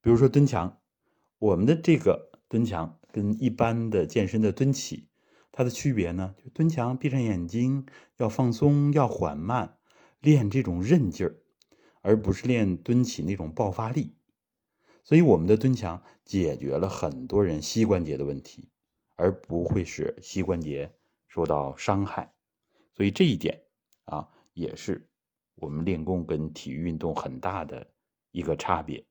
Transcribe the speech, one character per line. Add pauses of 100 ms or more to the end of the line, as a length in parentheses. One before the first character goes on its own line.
比
如
说
蹲
墙， (600)
我
们
的
这
个 (160)
蹲
墙 (100)
跟
一
般
的
健
身
的
蹲
起， (420)
它
的
区
别
呢，
就
蹲
墙
闭
上
眼
睛， (340)
要
放
松，
要
缓
慢， (440)
练
这
种
韧
劲
儿， (640)
而
不
是
练
蹲
起
那
种
爆
发
力。 (880)
所
以
我
们
的
蹲
墙 (200)
解
决
了
很
多
人
膝
关
节
的
问
题， (480)
而
不
会
使
膝
关
节 (320)
受
到
伤
害。 (580)
所
以
这
一
点 (420)
啊， (240)
也
是 (460)
我
们
练
功
跟
体
育
运
动
很
大
的 (460)
一
个
差
别。